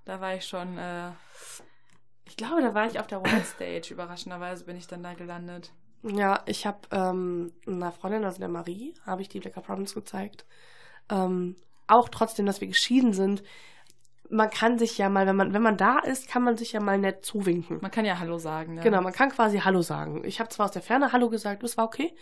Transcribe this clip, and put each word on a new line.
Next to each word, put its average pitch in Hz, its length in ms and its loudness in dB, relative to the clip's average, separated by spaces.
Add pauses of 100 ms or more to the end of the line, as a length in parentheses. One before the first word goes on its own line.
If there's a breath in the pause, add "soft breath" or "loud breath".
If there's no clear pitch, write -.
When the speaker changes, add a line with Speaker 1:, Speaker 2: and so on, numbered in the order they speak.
Speaker 1:
da 190 160 -10
war 190 140 -4
ich 185 100 -10
schon, 180 320 -8
äh, 175 320 -8 (1160 loud breath)
ich - 120 -18
glaube, 294 240 0
da 233 120 2
war 214 140 2
ich 226 120 -4
auf 208 80 -8
der 190 160 -8
White 202 220 2
Stage. - 480 -10
Überraschenderweise 175 720 -10
bin 175 120 -12
ich 175 100 -16
dann 175 160 -12
da 175 100 -12
gelandet. 175 580 -12 (320)
Speaker 2:
Ja, 202 420 2
ich - 220 -4
hab, 202 260 -6
ähm, 180 600 -2 (140)
einer 180 240 -4
Freundin, 208 320 -4
also 190 160 -4
der 190 100 -6
Marie, 175 440 -8 (120)
hab 190 140 -4
ich 196 100 -10
die 202 100 -12
Black 190 160 -12
Hawk 185 100 -12
Problems 196 280 -6
gezeigt. 208 520 -10 (640 soft breath)
Ähm, 185 460 0 (320)
auch 240 220 8
trotzdem, 220 360 0
dass 196 160 0
wir 196 60 -4
geschieden 240 460 4
sind, 190 300 2 (840 loud breath)
man 220 200 4
kann 226 300 2
sich 226 180 0
ja 196 120 2
mal, 196 180 4
wenn 190 80 4
man, 190 180 4
wenn 208 80 2
man 220 160 4
da 226 220 6
ist, - 280 -2
kann 247 160 2
man 240 140 4
sich 233 140 -8
ja 220 80 -2
mal 202 180 2
nett 196 260 0
zuwinken. 175 580 0
Speaker 1:
Man 196 100 -8
kann 220 140 0
ja 185 140 0
Hallo 170 200 -4
sagen, 160 360 -6
ne? 165 60 -8
Speaker 2:
Genau, 202 200 6
man 185 120 -2
kann 269 160 4
quasi 214 300 2
Hallo 190 240 4
sagen. 151 400 -6
Ich - 160 -6
hab 220 120 -6
zwar 208 140 0
aus 196 60 -2
der 185 100 -8
Ferne 262 300 2
Hallo 247 180 4
gesagt, 208 320 -4
das 233 160 -4
war 226 80 2
okay. 226 360 -4